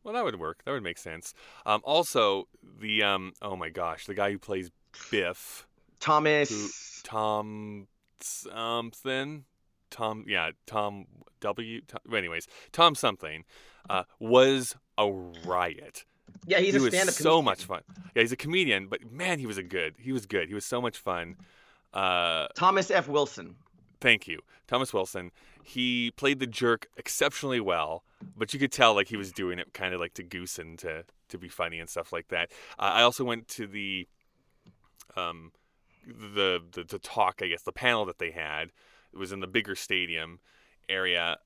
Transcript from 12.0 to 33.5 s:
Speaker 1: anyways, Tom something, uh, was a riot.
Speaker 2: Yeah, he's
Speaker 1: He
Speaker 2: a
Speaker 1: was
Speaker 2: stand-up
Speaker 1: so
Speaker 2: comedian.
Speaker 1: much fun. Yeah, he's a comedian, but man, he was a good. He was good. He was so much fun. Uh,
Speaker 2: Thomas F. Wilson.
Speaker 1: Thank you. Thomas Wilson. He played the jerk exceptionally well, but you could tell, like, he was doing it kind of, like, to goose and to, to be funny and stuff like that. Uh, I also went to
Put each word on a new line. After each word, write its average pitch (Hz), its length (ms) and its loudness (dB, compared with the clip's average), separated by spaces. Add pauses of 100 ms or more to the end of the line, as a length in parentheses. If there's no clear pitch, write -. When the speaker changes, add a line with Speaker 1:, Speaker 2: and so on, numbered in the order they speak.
Speaker 1:
anyways, 85 340 -2 (260)
Tom 165 220 8
something, 85 500 -2 (440)
uh, 95 140 2 (160)
was 127 560 6 (220)
a 104 120 4
riot. 87 920 -4 (420)
Speaker 2:
Yeah, 180 140 4
he's 190 140 4
Speaker 1:
He 135 60 6
Speaker 2:
a 135 40 4
Speaker 1:
was 120 100 4
Speaker 2:
stand-up 185 220 4
Speaker 1:
so - 80 -4
Speaker 2:
comedian. 160 220 6
Speaker 1:
much 98 180 0
fun. 87 180 -8 (320)
Yeah, 117 100 4
he's 117 80 2
a 127 60 -2
comedian, 143 500 0
but 107 240 -8
man, 170 280 -2
he 131 60 -6
was 104 120 -4
a 95 60 -6
good. 85 340 -4
He 127 140 -8
was 127 140 -2
good. 87 240 0
He 101 40 -8
was 104 120 -6
so 123 160 -2
much 120 160 -4
fun. 87 400 -6 (560)
Uh, 87 640 2
Speaker 2:
Thomas 185 360 4
F. 165 160 2
Wilson. 131 480 -2 (460)
Speaker 1:
Thank 117 260 4
you. 82 140 -8 (260)
Thomas 123 260 0
Wilson. 92 380 -2 (320)
He 123 540 0
played 139 220 2
the 131 80 -2
jerk 117 400 2 (100)
exceptionally 139 640 -2
well, 82 420 0 (320)
but 107 180 -4
you 135 60 -6
could 135 140 2
tell, 113 220 10
like, 101 120 4
he 110 100 -6
was 98 140 -6
doing 90 280 -4
it - 140 -12
kind 92 200 -4
of, 90 80 -4
like, 85 140 -6
to 92 80 -12
goose 87 360 -10
and 82 200 -14
to, 82 260 -10 (240)
to 95 80 -12
be 87 100 -14
funny 82 320 -4
and 82 100 -12
stuff - 220 -8
like 85 180 -6
that. 85 220 -2 (260)
Uh, 98 180 0
I 117 80 8
also 120 200 4
went 117 260 -4
to 113 160 -10